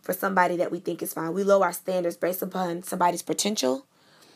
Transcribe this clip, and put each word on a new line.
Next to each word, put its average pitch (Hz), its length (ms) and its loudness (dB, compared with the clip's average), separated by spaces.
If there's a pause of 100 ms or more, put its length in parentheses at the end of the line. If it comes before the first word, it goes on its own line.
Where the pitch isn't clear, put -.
for - 120 -4
somebody 180 440 2
that 170 140 0
we 175 80 -4
think 170 220 -6
is 165 120 -6
fine. 165 200 -4
We 196 100 0
lower 196 220 6
our 175 80 0
standards 175 440 -2
based 180 240 -2
upon 185 420 -4
somebody's 175 380 0
potential, - 640 0 (500)